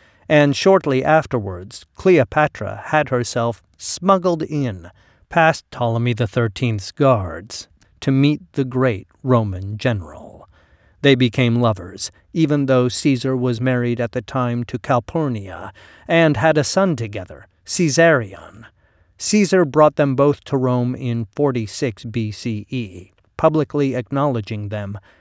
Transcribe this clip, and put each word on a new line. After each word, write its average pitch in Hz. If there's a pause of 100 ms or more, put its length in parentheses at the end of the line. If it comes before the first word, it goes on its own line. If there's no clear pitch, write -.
(280)
And 147
shortly 156
afterwards, 104
Cleopatra 147
had 151
herself 120 (160)
smuggled 180
in 127 (400)
past 160
Ptolemy 120
the 117
thirteenth's 113
guards 98 (320)
to -
meet 139 (120)
the 139
great 127 (140)
Roman 107
general. - (540)
They 139
became 123
lovers, 98 (220)
even 147
though 127
Caesar 131
was 123
married 123
at 117
the 123
time 120
to 117
Calpurnia 110 (360)
and 165
had 156
a 147
son 190
together, 104 (220)
Caesarion. 120 (520)
Caesar 190
brought 151
them 143
both 143
to -
Rome 123
in 120
forty-six 123
B 110
C 107
E, 95 (260)
publicly 147
acknowledging 120
them, 101 (220)